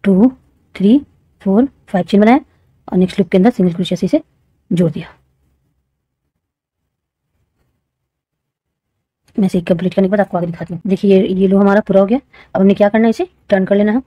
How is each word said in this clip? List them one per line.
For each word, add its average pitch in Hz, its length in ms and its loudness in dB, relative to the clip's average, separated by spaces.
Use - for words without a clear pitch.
two, 196 240 4
three, 208 240 2
four, 208 260 0
five 180 180 -4
chain 202 140 0
बनाया 233 200 4
और 190 100 -2
next 180 200 -2
loop 196 100 -2
के 190 100 0
अंदर 190 120 4
single 180 240 -2
क्रोशिया 180 220 -6
से 190 100 -6
इसे 294 160 -2
जोड़ 170 200 0
दिया। - 180 -14
मैं 196 100 -2
इसे 185 160 -2
complete 175 320 -4
करने 196 140 0
के - 20 -4
बाद 202 100 0
आपको 190 180 -4
आगे 175 80 -4
दिखाती 170 280 -12
हूँ। 170 120 -12
देखिए 196 260 -2
ये, 190 160 4
ये 190 200 0
लो 196 100 2
हमारा 196 220 2
पूरा 190 200 0
हो 196 60 2
गया। 233 140 -2
अब 190 60 -2
हमने 196 140 4
क्या 202 140 2
करना 220 160 0
है, 226 60 2
इसे 349 180 -6
Turn 190 160 0
कर 202 120 0
लेना 208 160 0
है। 254 140 -4